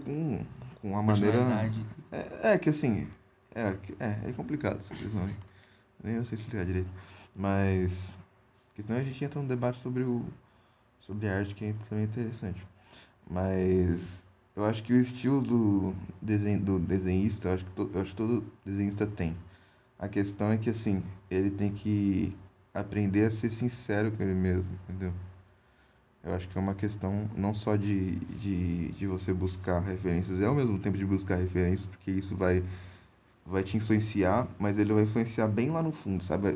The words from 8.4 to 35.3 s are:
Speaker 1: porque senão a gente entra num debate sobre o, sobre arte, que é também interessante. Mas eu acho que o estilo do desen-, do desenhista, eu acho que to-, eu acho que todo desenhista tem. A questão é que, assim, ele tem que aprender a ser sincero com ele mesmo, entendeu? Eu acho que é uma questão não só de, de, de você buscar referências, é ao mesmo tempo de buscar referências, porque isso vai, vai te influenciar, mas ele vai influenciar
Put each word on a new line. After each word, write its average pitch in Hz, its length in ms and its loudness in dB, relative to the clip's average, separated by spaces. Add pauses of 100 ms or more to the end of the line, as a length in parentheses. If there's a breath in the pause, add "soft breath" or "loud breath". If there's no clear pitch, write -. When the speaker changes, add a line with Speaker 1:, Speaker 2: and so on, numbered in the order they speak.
Speaker 1:
porque - 160 -16
senão 113 160 -2
a 135 40 -2
gente 135 220 -4
entra 143 160 -6
num 139 60 -4
debate 123 320 0
sobre 127 240 -2
o, 123 200 0 (760)
sobre 107 280 -4
arte, 101 280 0
que 107 100 -8
é 107 80 -2 (160)
também 107 160 0
interessante. 107 580 -6 (640 soft breath)
Mas 92 960 2 (320)
eu 101 100 -2
acho 110 180 0
que 120 100 2
o 123 80 8
estilo 127 400 0
do 101 540 4 (260)
desen-, 104 380 2
do 98 180 2
desenhista, 92 720 2
eu 92 60 4
acho 92 100 -4
que - 60 -12
to-, 101 200 -4
eu 90 100 -2
acho 92 100 -4
que - 60 -12
todo 110 260 0 (200)
desenhista 101 440 0
tem. 87 280 -2 (600 soft breath)
A 101 120 -6
questão 104 420 0
é 110 60 4
que, 110 120 0
assim, 104 320 0 (300)
ele 95 180 2
tem 101 220 0
que 101 640 0 (380)
aprender 101 520 2
a 110 60 2
ser 110 180 -2
sincero 107 600 0
com 107 100 -4
ele 98 140 2
mesmo, 92 320 2 (220)
entendeu? 92 240 -4 (1080)
Eu 85 100 -4
acho 90 160 -4
que - 80 -6
é 95 40 0
uma 98 140 0
questão 101 600 -4
não 101 180 0
só 107 240 0
de, 98 380 0
de, 87 760 -2
de - 160 -6
você 92 260 -2
buscar 90 460 0
referências, 92 640 0
é 101 40 4
ao 127 100 4
mesmo 123 240 2
tempo 95 180 0
de 98 80 0
buscar 95 300 2
referências, 90 500 2
porque - 260 -8
isso 95 240 -2
vai, 90 280 4 (800 loud breath)
vai 95 180 0
te 98 140 -2
influenciar, 107 680 4 (140)
mas 101 180 2
ele 104 160 4
vai 107 100 8
influenciar 113 440 2